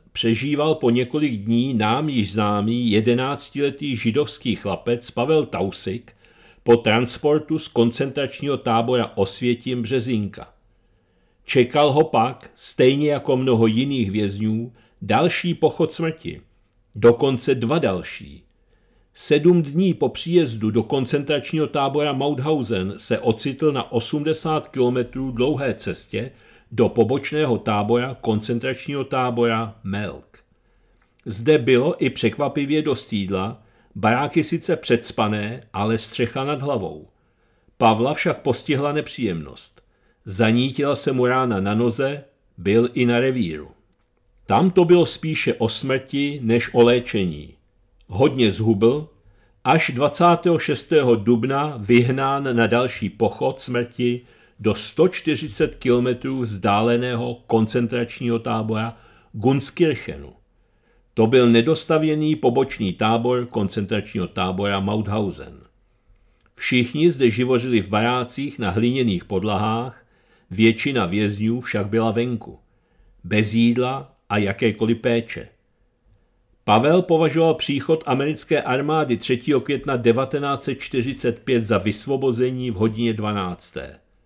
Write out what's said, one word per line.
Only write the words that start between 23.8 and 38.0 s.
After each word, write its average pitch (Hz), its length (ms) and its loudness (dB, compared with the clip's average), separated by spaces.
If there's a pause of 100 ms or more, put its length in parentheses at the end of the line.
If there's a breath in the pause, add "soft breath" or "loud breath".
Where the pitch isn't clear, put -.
osmdesát 156 760 -2
kilometrů 127 640 -2
dlouhé 131 440 -2
cestě 101 560 -8 (420 soft breath)
do 117 160 4
pobočného 131 680 0
tábora, 113 640 0
koncentračního 127 840 -4
tábora 117 800 -2
Melk. 98 540 -8 (880)
Zde 117 320 2
bylo 127 460 2
i 123 60 2
překvapivě 143 720 -2
dost 139 300 -4
jídla, 98 500 -4 (320 soft breath)
baráky 139 500 0
sice 165 320 -2
předspané, 110 960 -2
ale 110 260 0
střecha 131 460 -4
nad 143 180 -4
hlavou. 95 460 -6 (720)
Pavla 117 360 4